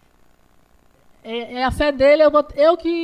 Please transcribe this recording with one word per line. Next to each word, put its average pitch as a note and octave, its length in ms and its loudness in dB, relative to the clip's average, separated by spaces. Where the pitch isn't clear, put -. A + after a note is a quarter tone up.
É, A#3+ 280 -12
é B3+ 40 -4
a C4 60 -2
fé D4 220 -2
dele, C#4+ 320 2
eu D4 80 4
vou, D4 120 2
eu D#4+ 200 2
que E4+ 140 -8